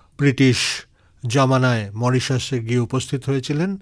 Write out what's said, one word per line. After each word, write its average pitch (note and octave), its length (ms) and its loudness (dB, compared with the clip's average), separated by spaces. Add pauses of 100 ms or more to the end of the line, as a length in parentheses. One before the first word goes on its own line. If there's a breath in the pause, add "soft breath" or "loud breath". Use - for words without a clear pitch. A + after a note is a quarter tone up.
(180 soft breath)
ব্রিটিশ C3 400 4 (680)
জামানায় B2 640 2
মরিশাসে B2 680 -2
গিয়ে A#2 180 -2
উপস্থিত B2 460 -2
হয়েছিলেন D3 460 -2 (120)